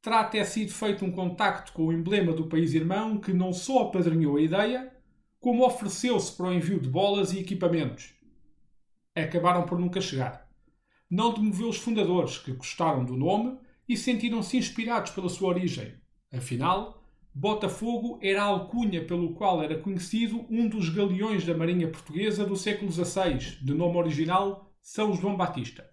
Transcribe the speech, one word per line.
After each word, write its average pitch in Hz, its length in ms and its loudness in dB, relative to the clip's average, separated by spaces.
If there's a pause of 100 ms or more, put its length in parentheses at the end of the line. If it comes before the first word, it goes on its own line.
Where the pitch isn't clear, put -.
Terá 220 200 4
até 214 220 0
sido - 280 -2
feito 202 340 -2
um 180 60 -2
contacto 185 600 -2
com 160 140 0
o 165 80 2
emblema 170 400 2
do 160 160 -2
país 160 240 2
irmão 196 480 0
que 190 100 -2
não 180 220 2
só 254 300 2
apadrinhou 160 540 2
a 151 40 4
ideia, 214 500 0 (480)
como 247 240 4
ofereceu-se 233 720 0
para 180 120 -2
o 180 60 0
envio 170 260 0
de 131 100 -2
bolas 196 420 2
e 190 80 -2
equipamentos. 175 760 -2 (1000)
Acabaram 170 520 2
por 175 120 -2
nunca 180 220 0
chegar. - 480 -4 (580)
Não 220 240 2
demoveu 214 380 0
os - 80 -4
fundadores, 180 640 2
que 131 140 -8
gostaram 147 520 -2
do 123 100 -4
nome 208 440 2 (280)
e 240 80 2
sentiram-se 233 600 0
inspirados 226 540 -2
pela 180 180 -2
sua 185 200 0
origem. 160 460 -2 (380)
Afinal, 147 640 -2 (340)
Botafogo 214 880 -2
era 196 200 2
a 202 60 2
alcunha 190 580 0
pelo 175 300 -2
qual 185 280 2
era 156 160 -2
conhecido 220 680 -2
um 226 180 2
dos 208 220 0
galeões 196 560 0
da 170 100 0
Marinha 165 320 2
Portuguesa 196 580 -2
do 190 100 -2
século 202 340 -4
dezasseis, 170 760 -2
de 139 100 0
nome 170 240 2
original 170 840 0
São 214 320 -2
João 190 240 0
Batista. - 560 -6